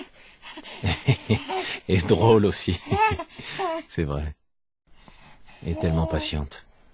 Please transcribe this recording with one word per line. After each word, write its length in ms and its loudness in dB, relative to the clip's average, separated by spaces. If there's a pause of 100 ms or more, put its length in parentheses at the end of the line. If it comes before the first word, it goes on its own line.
(840)
<laughs> 1040 -2
Et 100 4
drôle 480 6
aussi. 340 2 (560)
<laughs> 520 -6
C'est 160 -2
vrai. 320 -4 (1300)
Et 100 -2
tellement 320 0
patiente. 580 -4 (280)